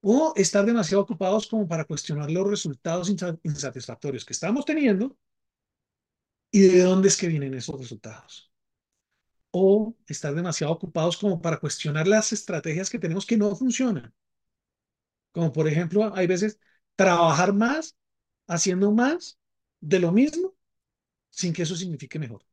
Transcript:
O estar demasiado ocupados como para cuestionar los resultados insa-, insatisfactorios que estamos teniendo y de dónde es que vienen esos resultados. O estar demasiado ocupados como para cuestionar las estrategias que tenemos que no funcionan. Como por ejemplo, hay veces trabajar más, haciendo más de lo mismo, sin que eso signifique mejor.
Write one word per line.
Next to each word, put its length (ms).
O 360
estar 280
demasiado 380
ocupados 440
como 200
para 160
cuestionar 480
los 180
resultados 600
insa-, 340
insatisfactorios 800
que 100
estamos 300
teniendo 540
y 100
de 220
dónde 260
es 80
que 100
vienen 260
esos 240
resultados. 720
O 440
estar 260
demasiado 400
ocupados 440
como 240
para 180
cuestionar 480
las 240
estrategias 580
que 100
tenemos 260
que 120
no 180
funcionan. 580
Como 180
por 160
ejemplo, 480
hay 120
veces 320
trabajar 580
más, 440
haciendo 460
más 440
de 180
lo 140
mismo, 420
sin 240
que 100
eso 120
signifique 440
mejor. 340